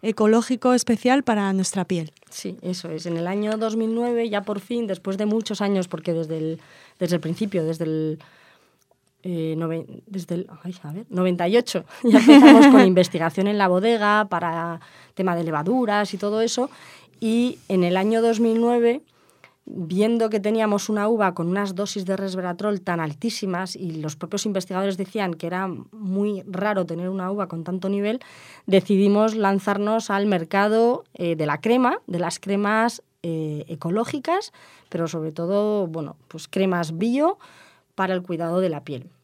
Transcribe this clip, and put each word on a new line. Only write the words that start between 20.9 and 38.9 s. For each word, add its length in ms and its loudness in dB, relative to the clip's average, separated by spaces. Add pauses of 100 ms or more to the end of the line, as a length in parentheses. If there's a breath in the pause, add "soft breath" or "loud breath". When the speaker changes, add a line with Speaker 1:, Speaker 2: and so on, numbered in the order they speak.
Speaker 2:
uva 260 0
con 140 -4
unas 260 -2
dosis 320 -6
de 100 -2
resveratrol 680 -4
tan 180 -4
altísimas 760 -6
y 260 -8
los 140 -8
propios 320 -8
investigadores 500 -4
decían 380 -6
que 140 -10
era 180 -6 (240)
muy 560 -6
raro 400 -4
tener 220 -8
una 240 -6
uva 160 -6
con 160 -10
tanto 240 -6
nivel, 320 -2 (460 loud breath)
decidimos 680 4
lanzarnos 760 -2
al 160 0
mercado, 760 2 (120)
eh, 200 -2
de 120 -2
la 140 -2
crema, 460 2
de 140 -4
las 180 -6
cremas, 640 -2 (220)
eh, 420 -6
ecológicas, 840 -4 (360 soft breath)
pero 200 -4
sobre 240 -8
todo, 560 -2
bueno, 260 -10 (140)
pues 180 -16
cremas 500 -2
bio 400 0 (600 soft breath)
para 180 -2
el 80 -4
cuidado 380 -4
de 80 0
la 160 -6
piel. 240 -12 (160)